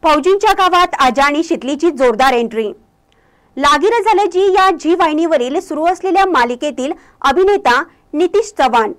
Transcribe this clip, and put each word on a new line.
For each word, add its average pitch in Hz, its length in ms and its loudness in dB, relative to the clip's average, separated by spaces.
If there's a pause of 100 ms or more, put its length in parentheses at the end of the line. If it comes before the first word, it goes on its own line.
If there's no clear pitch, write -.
फौजींच्या 359 480 2
गावात 359 460 0
आजा 262 240 0
आणि 294 200 -2
शितलीची 294 460 -4
जोरदार 254 440 0
entry. 226 380 -4 (840)
लागी 285 300 2
रे 466 160 0
झालं 403 260 2
जी 370 220 2
या 381 180 4
झी 330 260 0
वाहिनीवरील 311 640 0
सुरू 311 260 -6
असलेल्या 370 400 0
मालिकेतील 262 680 -2 (300)
अभिनेता 359 640 2 (300)
नितीश 359 440 0
चव्हाण 226 420 0